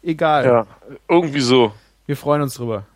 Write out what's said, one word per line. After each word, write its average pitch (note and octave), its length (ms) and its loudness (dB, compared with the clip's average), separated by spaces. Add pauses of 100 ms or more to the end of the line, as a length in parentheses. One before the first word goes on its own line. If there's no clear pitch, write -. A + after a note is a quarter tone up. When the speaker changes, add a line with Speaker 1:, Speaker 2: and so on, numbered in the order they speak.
Speaker 1:
Egal. D#3 420 0
Speaker 2:
Ja, A#2+ 200 2 (440)
irgendwie D#3+ 320 2
so. A#2+ 320 2 (340)
Speaker 1:
Wir C#3+ 80 -4
freuen D3 260 -2
uns C#3 140 -6
drüber. A2+ 280 -8 (120)